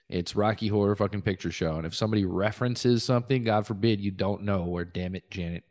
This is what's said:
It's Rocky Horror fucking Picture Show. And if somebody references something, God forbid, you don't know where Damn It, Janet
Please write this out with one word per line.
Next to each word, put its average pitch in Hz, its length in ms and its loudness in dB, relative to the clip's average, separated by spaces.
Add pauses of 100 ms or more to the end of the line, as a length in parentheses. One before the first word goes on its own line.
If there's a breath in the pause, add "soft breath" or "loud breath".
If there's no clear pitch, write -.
It's 90 280 -4
Rocky 107 320 2
Horror 101 260 2
fucking 101 280 -2
Picture 92 280 -2
Show. 80 260 -2
And 80 100 -4
if 80 80 -6
somebody 110 300 2
references 110 760 2
something, 123 400 0
God 107 240 2
forbid, 107 340 2
you 101 120 0
don't 95 300 -2
know 98 220 0
where 87 200 -2
Damn 90 320 -6
It, - 160 -12
Janet 85 380 -6